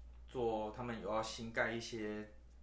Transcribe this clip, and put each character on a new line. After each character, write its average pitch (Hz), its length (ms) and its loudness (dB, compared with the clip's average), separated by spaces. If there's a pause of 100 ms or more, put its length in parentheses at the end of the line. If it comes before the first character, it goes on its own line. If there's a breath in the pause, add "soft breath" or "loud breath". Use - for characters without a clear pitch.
(280)
做， 110 420 4
他 120 140 -4
们 113 180 -2
有 98 100 0
要 110 80 4
新 113 320 -2
盖 113 200 4
一 113 80 0
些 107 500 -2 (320)